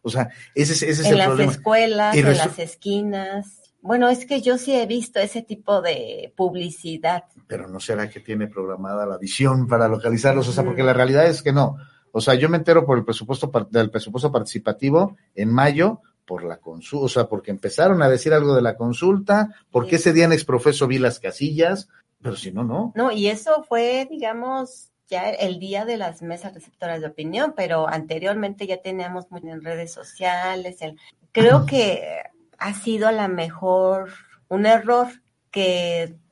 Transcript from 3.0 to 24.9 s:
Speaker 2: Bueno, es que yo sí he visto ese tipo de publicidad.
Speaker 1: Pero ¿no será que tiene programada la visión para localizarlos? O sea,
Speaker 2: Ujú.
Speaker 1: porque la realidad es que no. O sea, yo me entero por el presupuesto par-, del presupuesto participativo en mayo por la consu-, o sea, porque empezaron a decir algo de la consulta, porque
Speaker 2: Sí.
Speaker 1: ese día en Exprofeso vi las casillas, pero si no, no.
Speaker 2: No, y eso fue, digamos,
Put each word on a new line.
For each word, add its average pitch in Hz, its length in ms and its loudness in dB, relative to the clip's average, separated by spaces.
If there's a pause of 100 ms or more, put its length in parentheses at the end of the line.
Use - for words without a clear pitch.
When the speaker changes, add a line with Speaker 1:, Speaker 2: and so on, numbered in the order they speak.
Speaker 2:
Bueno, 240 280 2
es 247 160 0
que 277 160 -2
yo 247 160 2
sí 269 160 -2
he 240 120 2
visto 233 340 -4
ese 233 220 -4
tipo 202 400 -2
de 135 540 -6
publicidad. 175 880 -4 (220)
Speaker 1:
Pero 95 200 -10
¿no 92 120 -12
será 107 300 -4
que 113 100 -18
tiene 107 280 -6
programada 98 580 -6
la 95 120 -8
visión 127 500 0
para 117 200 4
localizarlos? 117 600 2
O - 40 -4
sea, 127 120 0
Speaker 2:
Ujú. 123 80 -2
Speaker 1:
porque 127 120 -2
la 131 100 4
realidad 131 340 4
es 160 160 0
que 143 80 2
no. 135 260 2 (340)
O 110 100 -2
sea, 131 140 4
yo 139 140 2
me 170 80 2
entero 165 280 4
por 131 120 4
el 107 60 0
presupuesto 117 480 -6
par-, 107 180 0
del 110 220 2
presupuesto 123 400 -4
participativo 139 880 0 (180)
en 107 180 -2
mayo 147 460 2 (260)
por 90 180 -10
la 82 160 -10
consu-, 82 440 -10
o 123 60 0
sea, 120 180 0
porque 104 240 -8
empezaron 160 500 2
a 135 80 6
decir 131 240 2
algo 143 220 4
de 123 80 6
la 113 140 0
consulta, 196 720 2 (200)
porque - 220 0
Speaker 2:
Sí. 170 40 4
Speaker 1:
ese 165 180 4
día 165 120 6
en 165 60 4
Exprofeso 143 560 2
vi 131 100 0
las 123 220 0
casillas, 156 680 -2 (340)
pero 110 120 -8
si 95 160 -12
no, 107 120 -6
no. 180 320 -4
Speaker 2:
No, 240 160 0
y 214 160 0
eso 302 420 0
fue, 247 400 0
digamos, 254 800 -8 (180)